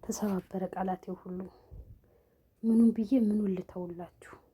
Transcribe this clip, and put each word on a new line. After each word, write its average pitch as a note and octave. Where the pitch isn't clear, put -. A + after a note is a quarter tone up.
ተሰባበረ G3
ቃላቴ F#3
ሁሉ። F3+
ምኑን A3+
ብዬ A3
ምኑን G#3
ልተውላችሁ? F3+